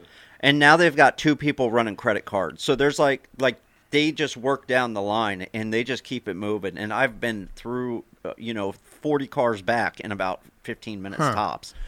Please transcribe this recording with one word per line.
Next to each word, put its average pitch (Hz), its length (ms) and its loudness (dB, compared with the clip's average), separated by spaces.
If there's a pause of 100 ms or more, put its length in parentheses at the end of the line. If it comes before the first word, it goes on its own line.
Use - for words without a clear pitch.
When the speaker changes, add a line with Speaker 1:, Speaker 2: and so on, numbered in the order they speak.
(400)
Speaker 1:
And 143 180 4
now 147 200 8
they've 170 180 4
got 143 240 6
two 151 160 4
people 135 340 0
running 113 260 2
credit 104 300 0
cards. 87 380 -2
So 143 120 2
there's, 139 220 2
like, 139 400 2
like, 131 200 0 (340)
they 151 200 2
just 147 240 -4
work 135 320 -2
down 127 280 2
the 101 60 -2
line 101 520 -2
and 110 180 -4
they 113 120 2
just 120 200 -6
keep 123 240 -10
it 98 60 -4
moving. 98 420 -4
And 104 160 -6
I've 117 300 -2
been 110 340 -6
through, 123 480 -8 (200)
uh, - 120 -8
you 113 200 -8
know, 98 180 -4
forty 147 540 -4
cars 120 340 0
back 110 380 -2
in 107 120 -8
about 95 300 -4 (220)
fifteen 107 400 -10
minutes 98 180 -6
Speaker 2:
Huh. 139 120 2
Speaker 1:
tops. 98 400 -4 (140)